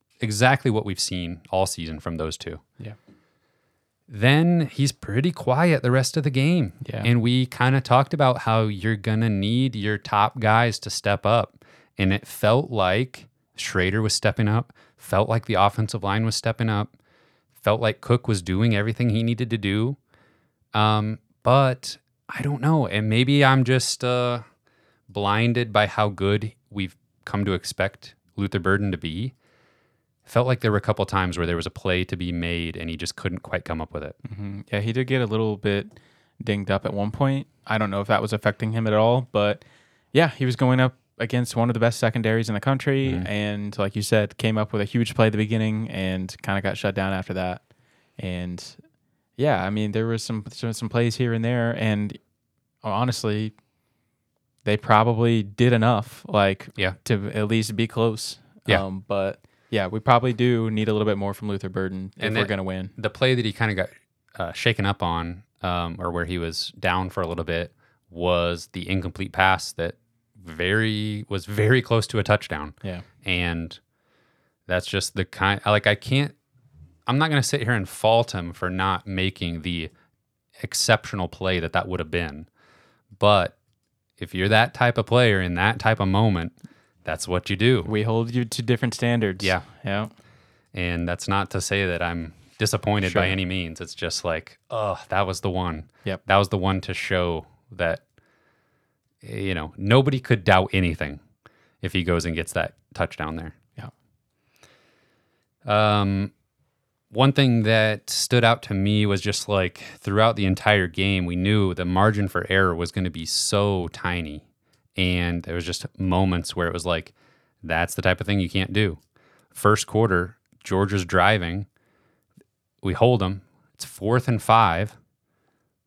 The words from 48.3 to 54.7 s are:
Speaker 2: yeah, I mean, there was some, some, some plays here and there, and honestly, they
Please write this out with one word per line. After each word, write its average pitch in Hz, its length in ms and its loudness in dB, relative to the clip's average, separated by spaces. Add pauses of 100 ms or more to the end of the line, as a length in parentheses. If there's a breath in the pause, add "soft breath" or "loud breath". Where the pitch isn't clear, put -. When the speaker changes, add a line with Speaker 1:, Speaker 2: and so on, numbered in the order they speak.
Speaker 2:
yeah, 120 280 0
I 95 60 -2
mean, 107 220 -2
there 110 140 -2
was 113 180 -2
some, 110 260 -6
some, 113 240 -8
some 110 160 -6
plays 117 260 0
here 123 160 0
and 113 120 -2
there, 117 340 0
and 104 400 -2 (640)
honestly, 110 720 -2 (1120)
they 104 120 2